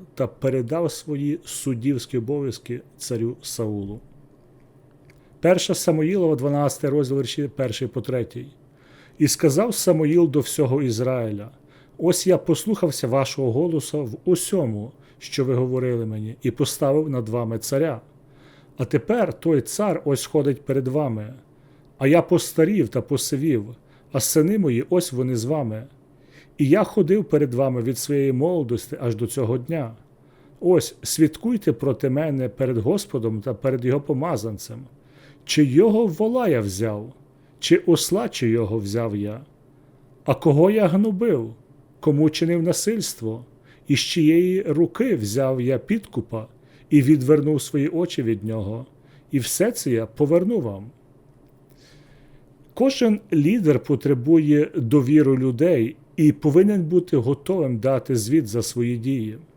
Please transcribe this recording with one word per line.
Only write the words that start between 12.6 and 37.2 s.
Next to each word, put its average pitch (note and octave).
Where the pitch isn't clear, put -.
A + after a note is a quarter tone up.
вашого C3
голосу D3+
в A2
усьому, C#3
що -
ви C3
говорили B2+
мені, G#2+
і B2
поставив D3+
над B2
вами A2+
царя. C#3
А C3
тепер F#3+
той D#3
цар G3
ось C#3
ходить C#3+
перед C3+
вами. B2+
А C3+
я E3
постарів E3
та B2
посивів, C3+
а C3+
сини E3
мої B2+
ось F3
вони B2+
з A2
вами. B2
І C#3
я F#3+
ходив F#3+
перед C#3+
вами B2+
від A#2+
своєї C#3
молодості C3
аж A#2+
до A2
цього B2
дня. B2
Ось, F3
свідкуйте D#3
проти C#3
мене C3+
перед B2+
Господом A2+
та B2+
перед B2+
його C3+
помазанцем. B2
Чи D3+
його G#3
вола A3
я C3
взяв? G#2